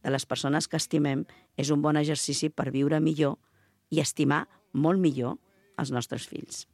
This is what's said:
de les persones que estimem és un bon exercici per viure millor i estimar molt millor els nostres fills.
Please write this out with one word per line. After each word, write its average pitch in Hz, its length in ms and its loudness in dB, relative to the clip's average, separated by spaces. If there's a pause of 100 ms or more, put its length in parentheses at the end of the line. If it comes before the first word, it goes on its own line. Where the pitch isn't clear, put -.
de 139 100 -2
les 135 140 -2
persones 143 420 -2
que 160 100 -4
estimem 143 460 0 (320)
és 143 180 -2
un 143 80 2
bon 151 160 2
exercici 147 520 -2
per 131 240 -4
viure 147 260 2
millor 151 380 2 (520)
i 156 120 2
estimar 143 420 2 (280)
molt 175 300 2
millor 131 360 0 (420)
els 131 100 -4
nostres 117 380 -4
fills. - 460 -12